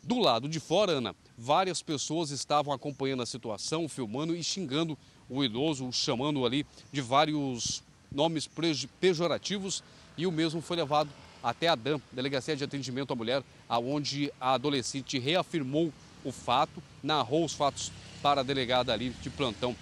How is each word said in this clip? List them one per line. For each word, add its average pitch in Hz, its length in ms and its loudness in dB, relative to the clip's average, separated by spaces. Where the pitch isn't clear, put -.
Do 240 160 0
lado 135 300 4
de 160 100 -4
fora, 180 360 2
Ana, 110 200 -2
várias 160 420 2
pessoas 156 520 -4
estavam 143 400 0
acompanhando 135 500 -2
a 113 40 -2
situação, 127 600 -4
filmando 139 460 -4
e 170 80 -4
xingando 156 560 -2
o 135 140 0
idoso, 131 480 0
chamando 135 520 2
ali 135 220 2
de 139 100 -2
vários 139 800 2
nomes 151 380 2
preju-, 151 400 -2
pejorativos, 175 840 0
e 165 120 -2
o 180 60 2
mesmo 160 280 0
foi 175 160 -4
levado 151 320 2
até 123 260 0
a 165 60 6
dan, 135 240 0
Delegacia 135 420 -2
de 135 80 -4
Atendimento 135 520 -4
à - 20 -2
Mulher, 120 260 0
aonde 139 720 0
a 127 140 2
adolescente 135 640 0
reafirmou 151 720 0
o 135 80 -4
fato, 131 520 0
narrou 147 420 2
os 139 100 -4
fatos - 360 0
para 143 220 4
a - 20 0
delegada 127 480 2
ali 117 180 -2
de 123 80 -8
plantão 123 520 -2